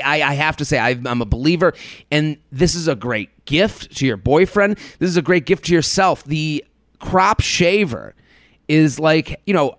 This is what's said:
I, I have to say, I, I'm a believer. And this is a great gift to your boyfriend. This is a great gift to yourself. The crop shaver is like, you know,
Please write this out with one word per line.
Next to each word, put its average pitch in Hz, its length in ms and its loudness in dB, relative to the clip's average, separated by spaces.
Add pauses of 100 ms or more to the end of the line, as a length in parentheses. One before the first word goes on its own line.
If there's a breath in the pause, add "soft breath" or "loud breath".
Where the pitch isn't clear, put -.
I, 151 180 0
I 139 120 0
have 156 220 -2
to 147 80 -6
say, 135 140 -2
I, 120 280 0
I'm 120 160 -2
a - 20 -6
believer. 156 480 0 (380 loud breath)
And 151 260 0 (140)
this 160 240 0
is 165 140 -4
a 139 80 0
great 107 480 -8
gift - 540 -2
to 139 80 0
your 117 100 -2
boyfriend. 185 600 2 (220 loud breath)
This 160 100 -2
is 175 80 -4
a 170 60 2
great 170 240 0
gift - 200 -2
to 160 60 0
yourself. 175 520 0
The 151 400 -6 (340)
crop 190 420 2
shaver 175 720 0 (520 soft breath)
is 151 320 4
like, 156 480 0
you 196 80 2
know, 147 240 0